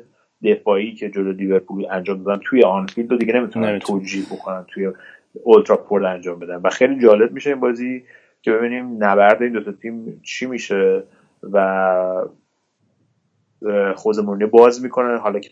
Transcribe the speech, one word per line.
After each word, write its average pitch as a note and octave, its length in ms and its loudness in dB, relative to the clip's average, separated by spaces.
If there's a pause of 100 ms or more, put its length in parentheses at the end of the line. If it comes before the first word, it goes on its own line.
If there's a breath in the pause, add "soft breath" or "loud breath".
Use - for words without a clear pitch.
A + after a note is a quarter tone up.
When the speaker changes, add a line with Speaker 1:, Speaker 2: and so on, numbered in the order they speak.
(440)
Speaker 1:
دفاعی G#2 520 0
که G2+ 140 -10
جلو F#2+ 220 -4
لیورپول F#2+ 600 -2
انجام F#2+ 320 -6
دادن G2+ 220 -4
توی B2 180 4
آنفیلد G2 480 -2
رو B2 60 0
دیگه A2+ 160 -2
نمی‌تونن A2+ 360 -2
Speaker 2:
نمی‌تونن. G2+ 300 -4
Speaker 1:
توجیه F#2+ 260 -8
بکنن F#2 420 -12
توی F#2+ 240 -6 (520 loud breath)
اولترافورد G#2 600 4
انجام F2+ 340 -6
بدن F2 160 -12
و F2+ 140 -2
خیلی C3 320 0
جالب A2 300 6
می‌شه C3+ 180 -8
این C3+ 100 -2
بازی B2 440 -4 (380 soft breath)
که A2+ 100 -2
ببینیم A#2+ 520 -4
نبرد G2+ 380 6
این A#2+ 120 -2
دو G#2+ 100 -4
تا G2+ 80 -10
تیم A2+ 520 -14
چی - 220 -10
می‌شه G2 580 0 (400 soft breath)
و، G2 140 0
اه، F#2 680 0 (1700)
خوزه G#2+ 260 -2
مورینیو G2+ 280 -2
باز A#2+ 320 8
می‌کنه B2 360 -2
حالا G#2 220 -4
که G2 120 -18